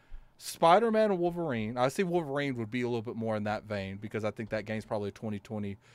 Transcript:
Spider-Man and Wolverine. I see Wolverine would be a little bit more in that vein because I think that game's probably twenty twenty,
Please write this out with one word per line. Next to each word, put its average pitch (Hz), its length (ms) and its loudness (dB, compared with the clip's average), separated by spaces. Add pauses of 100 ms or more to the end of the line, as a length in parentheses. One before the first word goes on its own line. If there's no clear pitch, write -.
(380)
Spider-Man 220 760 4
and 185 80 2
Wolverine. 160 580 -2
I 123 100 4
see 196 160 0
Wolverine 143 540 0
would 113 120 -4
be 123 120 -2
a 120 60 0
little 117 140 0
bit 110 140 -8
more 113 200 0
in 104 100 -2
that 107 180 -2
vein 98 360 -6
because 107 240 -6
I 107 60 0
think 104 200 -6
that 107 160 -4
game's 107 200 -6
probably 104 260 -4
twenty 107 280 -6
twenty, 104 380 -6 (180)